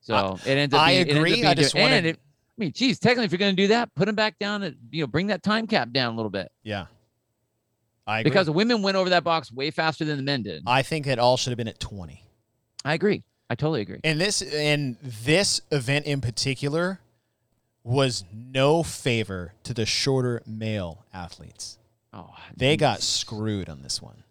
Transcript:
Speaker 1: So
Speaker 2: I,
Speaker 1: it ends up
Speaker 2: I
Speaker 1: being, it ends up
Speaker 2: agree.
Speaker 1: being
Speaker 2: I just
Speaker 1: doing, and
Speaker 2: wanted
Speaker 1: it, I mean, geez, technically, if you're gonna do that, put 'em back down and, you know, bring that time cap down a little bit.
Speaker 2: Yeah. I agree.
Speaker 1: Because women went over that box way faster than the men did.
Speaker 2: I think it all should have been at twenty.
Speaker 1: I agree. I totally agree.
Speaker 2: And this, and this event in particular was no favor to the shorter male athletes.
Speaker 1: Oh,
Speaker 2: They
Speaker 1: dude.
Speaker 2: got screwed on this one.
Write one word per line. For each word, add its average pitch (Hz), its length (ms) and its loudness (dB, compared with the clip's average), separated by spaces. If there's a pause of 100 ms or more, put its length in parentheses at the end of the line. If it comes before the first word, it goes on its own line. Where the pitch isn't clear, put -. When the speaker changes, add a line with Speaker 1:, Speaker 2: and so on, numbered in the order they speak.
Speaker 1:
So 113 140 -4
Speaker 2:
I, 98 340 0
Speaker 1:
it 135 80 2
ends 143 180 0
up 147 60 8
Speaker 2:
I 160 120 8
Speaker 1:
being, 185 80 4
it - 20 4
ends 143 80 0
up 147 80 4
Speaker 2:
agree. 165 160 4
Speaker 1:
being - 120 2
Speaker 2:
I 175 80 6
just 139 200 2
Speaker 1:
doing, 190 100 4
and 262 80 4
Speaker 2:
wanted 190 160 4
Speaker 1:
it, 160 80 -2
I - 440 -20
mean, 175 120 -2
geez, 247 260 0
technically, 240 280 4
if 151 60 0
you're 180 60 0
gonna 202 140 2
do 196 160 4
that, 233 260 2
put 196 140 0
'em 220 60 -2
back 214 240 0
down 202 240 -4
and, 165 140 -8 (140)
you 160 120 -2
know, 143 40 0
bring 151 200 -2
that 202 160 -2
time 220 240 0
cap 139 260 0
down 123 220 0
a - 20 -4
little 110 140 -2
bit. 95 200 -4 (120)
Speaker 2:
Yeah. 101 240 -6 (1200)
I 107 140 -2
agree. 117 100 2
Speaker 1:
Because 190 180 4
women 214 320 2
went 196 160 0
over 185 140 2
that 175 140 4
box 160 280 -2
way 135 180 -6
faster 160 360 -2
than 151 100 -2
the 135 60 -6
men 135 220 -2
did. 80 220 -10
Speaker 2:
I 127 160 4
think 151 240 -4
it 131 120 0
all 123 180 4
should 127 140 -4
have 117 80 -6
been 117 100 -4
at - 120 -12
twenty. 85 440 -14 (600)
Speaker 1:
I 143 80 0
agree. 196 280 0 (280)
I 117 40 -2
totally 147 280 -2
agree. 95 200 -10
Speaker 2:
And 156 180 0
this, 202 200 0
and 147 600 0
this 143 580 0 (100)
event 143 360 0
in 143 160 -2
particular 143 800 -2 (840)
was 120 480 0
no 131 500 2
favor 101 680 -2 (120)
to 120 100 -6
the 113 120 0
shorter 123 600 0
male 107 680 -6
athletes. - 680 -14 (360)
Speaker 1:
Oh, 90 200 -18 (220)
Speaker 2:
They 131 180 4
Speaker 1:
dude. - 60 0
Speaker 2:
got 127 220 2
screwed 104 680 -4
on 71 140 -16
this 65 200 -8
one. - 280 -20